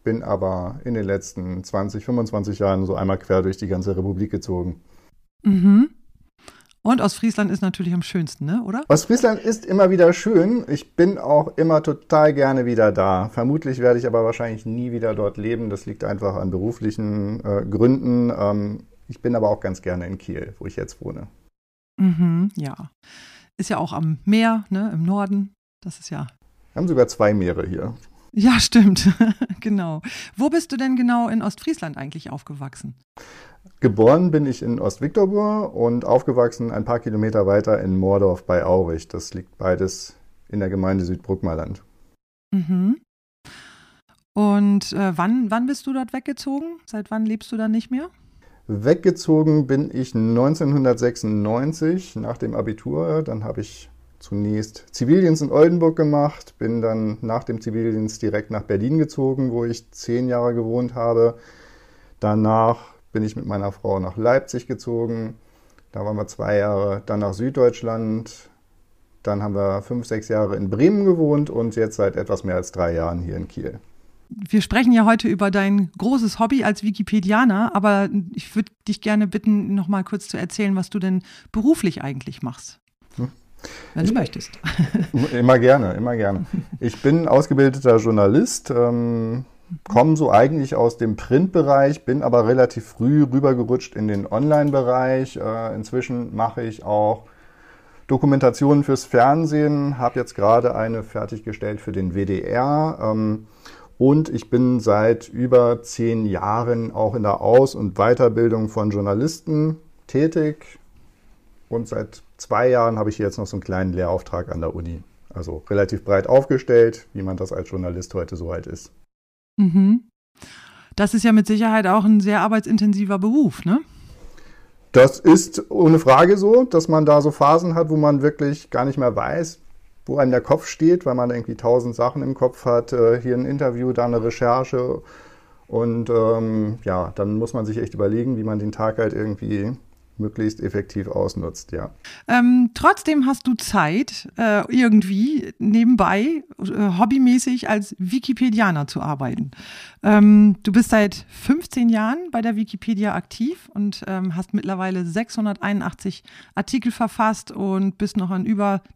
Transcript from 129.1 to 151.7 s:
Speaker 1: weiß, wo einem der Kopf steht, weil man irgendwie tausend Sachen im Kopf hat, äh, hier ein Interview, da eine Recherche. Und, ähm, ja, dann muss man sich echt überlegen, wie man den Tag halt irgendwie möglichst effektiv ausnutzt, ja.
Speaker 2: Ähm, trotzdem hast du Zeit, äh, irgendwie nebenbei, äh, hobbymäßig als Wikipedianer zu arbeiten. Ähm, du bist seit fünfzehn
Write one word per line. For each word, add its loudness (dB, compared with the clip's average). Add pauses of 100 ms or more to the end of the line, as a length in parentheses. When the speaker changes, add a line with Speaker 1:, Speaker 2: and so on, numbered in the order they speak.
Speaker 1:
weiß, -4 (460)
wo -6
einem 4
der 2
Kopf 0
steht, 2
weil 0
man 0
irgendwie -6
tausend 0
Sachen -2
im -4
Kopf -2
hat, 0
äh, 4
hier -2
ein -2
Interview, -2
da 0
eine 0
Recherche. -2 (640)
Und, -2
ähm, 0
ja, -2
dann -2
muss -4
man -4
sich -6
echt -6
überlegen, -2
wie -4
man -4
den -4
Tag -4
halt 0
irgendwie -4 (440)
möglichst -4
effektiv -6
ausnutzt, -6
ja. -10 (380)
Speaker 2:
Ähm, 4
trotzdem 0
hast -2
du 2
Zeit, -2 (100)
äh, 2 (100)
irgendwie 2
nebenbei, 2 (180)
äh, -2
hobbymäßig 2
als -4
Wikipedianer 0
zu -8
arbeiten. -6 (540)
Ähm, 8
du -2
bist 4
seit 0
fünfzehn -2